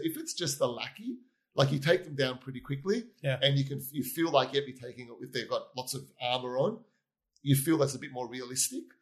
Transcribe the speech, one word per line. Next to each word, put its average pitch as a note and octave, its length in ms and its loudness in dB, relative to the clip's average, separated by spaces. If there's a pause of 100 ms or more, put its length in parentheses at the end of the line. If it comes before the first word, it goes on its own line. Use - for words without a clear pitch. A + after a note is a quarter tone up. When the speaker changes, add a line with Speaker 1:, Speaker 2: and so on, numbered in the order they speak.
Speaker 1:
if - 160 -2
it's D#4+ 160 -8
just D#3+ 240 -4
the B2+ 100 4
lackey, B2+ 480 -6 (380)
like, C#3 180 4
you D3+ 60 2
take E3+ 260 4
them D3+ 100 -12
down B2+ 240 0
pretty C3+ 220 -10
quickly, F#3+ 440 -2 (180)
Speaker 2:
Yeah. C3 200 0
Speaker 1:
and C#3 160 6
you C3+ 60 4
can, C#3 260 -6
you C3+ 140 -2
feel E3 260 0
like, C3 240 6
yep, C#3+ 120 2
you're B2+ 100 -12
taking, B2 320 -14 (120)
if B2+ 120 -12
they've A#2 160 -4
got A#2 280 -2
lots B2+ 180 -6
of - 80 -6 (200)
armor B2 360 0
on, F#3+ 200 2 (640)
you C#3 140 6
feel D#3 220 4
that's C3+ 160 2
a B2+ 40 -8
bit - 140 -10
more B2 160 -6
realistic. B2+ 560 -4 (180)